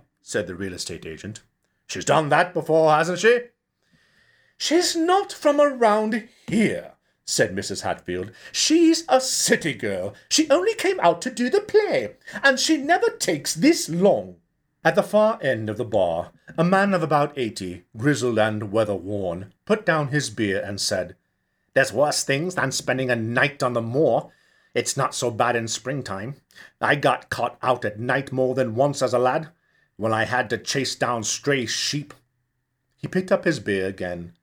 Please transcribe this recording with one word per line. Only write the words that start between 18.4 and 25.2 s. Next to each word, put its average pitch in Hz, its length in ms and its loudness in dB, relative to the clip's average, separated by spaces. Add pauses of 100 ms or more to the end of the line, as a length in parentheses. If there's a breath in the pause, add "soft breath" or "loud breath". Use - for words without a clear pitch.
weather-worn, 98 800 -2 (140)
put 214 180 0
down 156 240 0
his 127 220 -2
beer 101 340 0
and 98 160 -8
said, 90 360 -4 (580)
"There's 131 180 2
worse 139 320 0
things 147 300 -2
than 131 180 -2
spending 127 380 -2
a 120 60 2
night 120 460 -2
on 123 120 0
the 117 80 0
moor. 127 500 0 (420 soft breath)
It's 117 220 -2
not 135 180 -2
so 123 160 -2